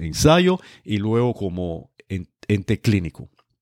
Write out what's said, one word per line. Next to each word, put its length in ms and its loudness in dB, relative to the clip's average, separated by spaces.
ensayo 580 4
y 140 -4
luego 360 0
como 600 -6
en-, 200 -8
ente 320 0
clínico. 500 -2